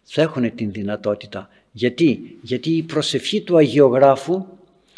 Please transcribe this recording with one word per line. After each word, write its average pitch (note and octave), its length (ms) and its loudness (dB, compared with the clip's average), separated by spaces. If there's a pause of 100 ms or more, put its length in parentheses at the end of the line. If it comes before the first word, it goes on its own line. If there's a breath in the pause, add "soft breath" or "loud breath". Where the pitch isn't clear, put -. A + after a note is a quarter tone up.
θα - 180 -4
έχουν B2 340 -2
την G#2+ 160 -8
δυνατότητα. G#2 760 -8 (220 soft breath)
Γιατί; B2 680 -2
Γιατί B2+ 280 -8
η D#3+ 140 -2
προσευχή D#3+ 580 -4
του F3 160 0
αγιογράφου C#3 880 4 (520 loud breath)